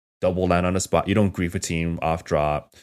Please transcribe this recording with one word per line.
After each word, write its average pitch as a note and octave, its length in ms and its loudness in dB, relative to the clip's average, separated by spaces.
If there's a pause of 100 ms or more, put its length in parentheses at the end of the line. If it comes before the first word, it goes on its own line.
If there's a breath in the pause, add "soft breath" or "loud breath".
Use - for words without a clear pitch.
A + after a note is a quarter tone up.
(220)
double F2+ 260 0
land F2+ 180 4
on F2+ 100 0
a F#2 40 0
spot. - 280 0
You G2 80 2
don't G2+ 180 2
grief E2+ 220 -2
a F#2+ 40 -2
team E2 420 -4
off E2 220 -2
drop. D2+ 600 -2